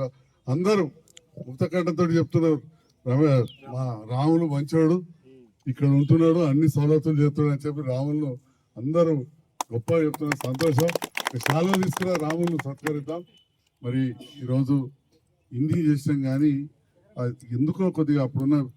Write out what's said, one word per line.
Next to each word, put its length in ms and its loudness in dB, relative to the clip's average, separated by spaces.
కా-, 100 -6
అందరూ 360 2
ముక్త 160 -6
కంఠంతో 320 0
చెప్తున్నారు, 420 2
"రమే-, 420 2
మా 120 -6
రాములు 440 2
మంచోడు, 420 2
ఇక్కడ 200 0
ఉంటున్నాడు, 500 4
అన్ని 260 2
సవలతులు 460 2
చేస్తున్నాడు" 340 2
అని 100 -8
చెప్పి 160 -6
రాములను 400 -2
అందరూ 380 2
గొప్పగా 340 0
చెప్తున్నారు. 400 -4
సంతోషం. 420 2
శాలువా 380 2
తీసుకురా, 300 -2
రాములను 420 -2
సత్కరిద్దాం. 540 -6
మరి 200 -4
ఈరోజు 320 0
ఇన్ని 360 -2
చేసినాం, 320 0
కానీ 240 2
ఆ, 40 -4
ఎందుకో 400 0
కొద్దిగా 320 0
అప్పుడున్న 340 0